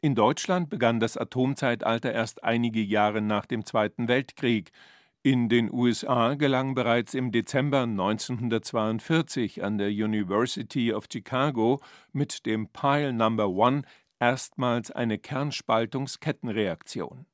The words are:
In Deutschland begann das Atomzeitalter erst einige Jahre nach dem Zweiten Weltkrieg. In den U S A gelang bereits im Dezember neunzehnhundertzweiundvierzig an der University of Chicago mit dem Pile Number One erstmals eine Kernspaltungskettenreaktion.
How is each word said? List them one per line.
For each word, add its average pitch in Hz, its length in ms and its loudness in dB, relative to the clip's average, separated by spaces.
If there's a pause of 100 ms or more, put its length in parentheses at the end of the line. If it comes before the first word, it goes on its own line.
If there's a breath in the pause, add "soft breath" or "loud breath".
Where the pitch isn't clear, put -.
In 147 140 2
Deutschland 151 540 2
begann 117 320 2
das 113 160 0
Atomzeitalter 123 960 -2
erst 110 320 -4
einige 113 360 0
Jahre 107 420 2
nach 107 240 -2
dem 113 180 -4
Zweiten 110 440 -2
Weltkrieg. 120 640 0 (540 soft breath)
In 127 240 4
den 117 240 4
U 123 140 2
S 117 180 0
A 120 300 2
gelang 135 400 0
bereits 117 400 0
im 127 160 -2
Dezember 131 560 0
neunzehnhundertzweiundvierzig 110 1800 -2
an 104 160 -2
der 101 120 0
University 107 1000 -2
of 104 200 -6
Chicago 131 680 0 (320 loud breath)
mit - 320 -4
dem 110 220 -2
Pile 143 460 0
Number 110 360 2
One 120 340 2 (360 soft breath)
erstmals 120 720 0
eine 113 280 -2
Kernspaltungskettenreaktion. 117 2250 -4